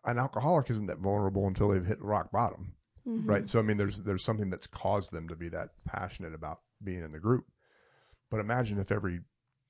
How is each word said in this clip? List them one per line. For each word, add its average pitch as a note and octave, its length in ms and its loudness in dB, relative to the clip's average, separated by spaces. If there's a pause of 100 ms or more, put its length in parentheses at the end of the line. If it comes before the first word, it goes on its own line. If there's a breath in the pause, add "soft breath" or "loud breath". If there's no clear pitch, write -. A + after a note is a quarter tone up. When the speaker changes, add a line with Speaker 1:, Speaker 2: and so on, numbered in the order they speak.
Speaker 1:
an A#2+ 140 0
alcoholic C3+ 520 2
isn't G#2+ 160 0
that D#2 120 -2
vulnerable G2 480 2
until G2 220 4
they've F#2+ 160 4
hit F#2+ 180 -2
rock G#2 300 0
bottom, G2+ 420 0 (320)
Speaker 2:
Mm-hmm. A3+ 220 -2
Speaker 1:
right? G#2 220 2
So, A#2 80 4
I A2+ 40 6
mean, G#2+ 140 4
there's, G2+ 240 0
there's F#2+ 240 -2
something G#2+ 240 0
that's - 180 -6
caused - 460 -2
them E2 160 -8
to E2+ 80 -8
be E2+ 140 -8
that E2 200 -6 (140)
passionate G2 480 -8
about D#3 280 -10 (220)
being F#2 220 -6
in D#2 80 -10
the D#2 80 -12
group. A2+ 240 2 (880 soft breath)
But A2 100 -2
imagine A2 380 0
if F#2+ 120 -2
every G2 300 -2 (500)